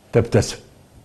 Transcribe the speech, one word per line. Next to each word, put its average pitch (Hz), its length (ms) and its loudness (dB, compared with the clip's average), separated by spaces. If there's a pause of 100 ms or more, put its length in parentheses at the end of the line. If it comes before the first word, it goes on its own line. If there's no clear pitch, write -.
(140)
تبتسم. - 440 0 (480)